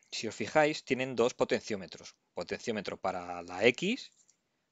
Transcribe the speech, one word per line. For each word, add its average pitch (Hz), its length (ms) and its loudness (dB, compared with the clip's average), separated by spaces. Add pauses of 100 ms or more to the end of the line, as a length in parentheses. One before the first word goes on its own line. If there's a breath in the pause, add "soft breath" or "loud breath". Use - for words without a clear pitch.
(100)
si - 180 -4
os 104 60 -8
fijáis, 151 500 2
tienen 127 320 0
dos 117 180 4
potenciómetros. 98 800 -2 (180)
Potenciómetro 98 640 -6
para 90 460 -4
la 90 240 2
X, 180 440 0 (600)